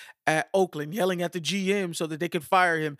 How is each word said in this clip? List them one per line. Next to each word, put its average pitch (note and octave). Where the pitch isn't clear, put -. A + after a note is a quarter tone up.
at D#3
Oakland, E3
yelling F#3
at E3+
the F#3
G F#3
M F#3+
so E3+
that D#3
they E3+
could D#3+
fire F3+
him, D3+